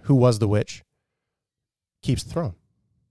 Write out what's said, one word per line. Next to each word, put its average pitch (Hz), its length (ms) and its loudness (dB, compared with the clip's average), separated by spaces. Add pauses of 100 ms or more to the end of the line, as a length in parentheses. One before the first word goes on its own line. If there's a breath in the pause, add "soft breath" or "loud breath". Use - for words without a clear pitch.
who 143 120 2
was 123 220 4
the 107 100 0
witch, - 360 -4 (1200)
keeps - 200 -2
the - 80 -18
throne. 151 240 -6 (560)